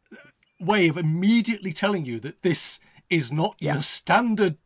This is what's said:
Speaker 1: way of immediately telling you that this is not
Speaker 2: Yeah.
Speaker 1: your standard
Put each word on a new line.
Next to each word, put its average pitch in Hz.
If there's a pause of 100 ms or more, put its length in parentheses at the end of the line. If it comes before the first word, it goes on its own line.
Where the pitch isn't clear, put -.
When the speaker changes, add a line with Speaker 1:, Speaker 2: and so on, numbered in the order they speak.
(600)
Speaker 1:
way 185
of 156
immediately 190
telling 196
you 120
that 147
this - (320)
is 143
not 160
Speaker 2:
Yeah. 147
Speaker 1:
your 147
standard 208